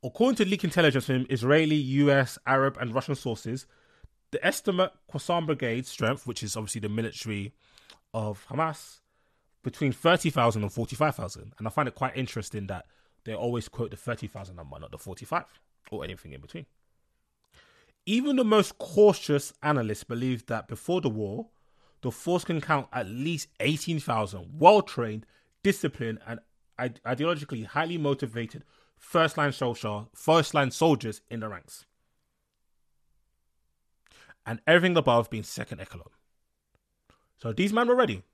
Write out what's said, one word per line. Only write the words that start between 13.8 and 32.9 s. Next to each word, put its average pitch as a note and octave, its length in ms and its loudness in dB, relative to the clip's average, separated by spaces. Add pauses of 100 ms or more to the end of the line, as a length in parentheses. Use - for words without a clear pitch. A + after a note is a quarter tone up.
the - 60 -14
thirty A#2 300 -8
thousand F#2+ 300 -16
number, C#2+ 200 -16
not D2+ 140 -16
the - 60 -14
forty-five B2+ 480 -8 (440)
or D2+ 140 -10
anything E2 300 -14
in C2+ 80 -16
between. C#3+ 240 -16 (1400)
Even B3+ 300 0
the C4 80 4
most G#3+ 340 4
cautious E3 760 4 (100)
analysts A#2+ 400 0
believe A#2+ 440 -4
that A2+ 200 -6
before E3+ 320 -2
the D3 100 0
war, A2 380 -6 (540)
the B2 100 -4
force F3 320 -2
can E3 160 -2
count C#3 320 0
at B2 160 -6
least C#3+ 400 -6 (140)
eighteen D3+ 400 -2
thousand G2 480 -4 (100)
well-trained, C3 680 6 (380)
disciplined, C3+ 640 -2
and A#2 140 -12 (360)
ide-, B2 260 -6
ideologically C#3 640 -4
highly E3 320 -2
motivated C3+ 680 -4 (320)
first-line D#3 540 0
soldier, A2+ 640 -4
first-line D#3 580 2
soldiers C#3 580 0
in A#2+ 100 -8
the A2 100 -8
ranks. - 360 -16 (2500)